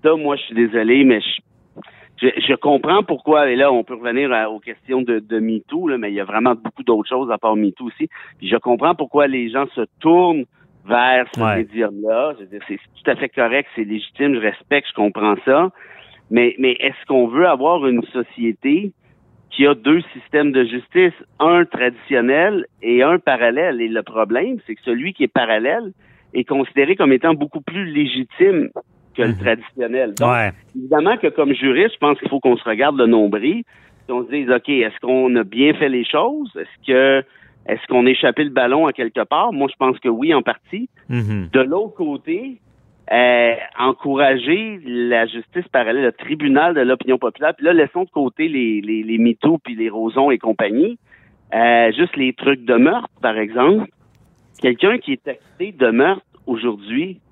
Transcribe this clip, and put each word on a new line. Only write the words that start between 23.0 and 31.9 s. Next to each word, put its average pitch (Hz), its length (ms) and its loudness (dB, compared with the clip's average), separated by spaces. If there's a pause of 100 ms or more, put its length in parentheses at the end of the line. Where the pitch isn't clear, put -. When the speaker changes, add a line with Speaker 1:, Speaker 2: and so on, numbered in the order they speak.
Speaker 1:
un 165 160 4
parallèle ? 127 600 0
Et 117 80 -2
le 113 120 -4
problème, 117 640 -2
c'est 113 100 -12
que - 80 -20
celui 131 300 -4
qui 147 120 -2
est - 20 -6
parallèle 131 640 -2 (420)
est 123 120 -4
considéré 139 500 0
comme 156 160 2
étant 135 220 2
beaucoup 147 280 -4
plus 185 240 -8
légitime 147 840 0 (460)
que 127 80 -2
le 113 100 2
Speaker 2:
Mhm. 101 40 -6
Speaker 1:
traditionnel. 117 760 -4
Donc, 117 160 0
Speaker 2:
Ouais. 113 200 0 (240)
Speaker 1:
évidemment 151 420 0
que 175 100 -2
comme 143 260 0
juriste, 139 420 0